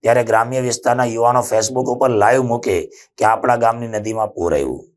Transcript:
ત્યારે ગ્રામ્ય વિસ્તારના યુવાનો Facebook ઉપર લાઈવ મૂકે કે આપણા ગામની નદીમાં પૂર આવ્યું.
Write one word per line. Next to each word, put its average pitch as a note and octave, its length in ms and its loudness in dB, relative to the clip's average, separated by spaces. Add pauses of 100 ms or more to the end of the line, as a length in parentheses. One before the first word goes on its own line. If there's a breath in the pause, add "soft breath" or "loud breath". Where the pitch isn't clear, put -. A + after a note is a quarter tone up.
ત્યારે A#2+ 260 4
ગ્રામ્ય A#2+ 380 2
વિસ્તારના A#2+ 460 0
યુવાનો A#2+ 360 2
Facebook B2+ 440 -2
ઉપર B2+ 160 0 (120)
લાઈવ B2+ 280 4
મૂકે A#2 260 -2 (400 loud breath)
કે - 80 -4
આપણા A#2 380 2
ગામની A#2 300 0
નદીમાં G#2+ 420 -4
પૂર E2+ 200 -2
આવ્યું. C2+ 280 -4 (140)